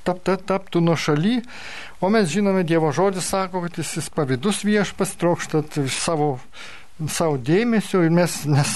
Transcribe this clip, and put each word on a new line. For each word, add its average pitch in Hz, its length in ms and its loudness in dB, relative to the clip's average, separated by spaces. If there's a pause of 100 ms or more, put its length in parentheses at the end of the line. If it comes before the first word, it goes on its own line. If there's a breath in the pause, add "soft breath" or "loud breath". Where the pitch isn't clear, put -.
tap-, 180 200 -2
tap-, 190 220 0
taptų 190 380 0
nuošaly, 165 560 2 (600 loud breath)
o 185 140 2
mes 208 160 4
žinome, 190 340 2
Dievo 160 300 2
žodis 185 360 0
sako, 185 360 -2
kad 170 160 -8
jis, - 160 -6
jis 151 160 -6
pavydus 143 500 0
Viešpats, 202 540 0
trokšta 160 480 0
t-, 147 240 -2
savo, 147 460 0 (640 loud breath)
savo 151 420 0
dėmesio, 190 640 2
ir 160 100 4
mes, 175 300 2
nes 143 300 2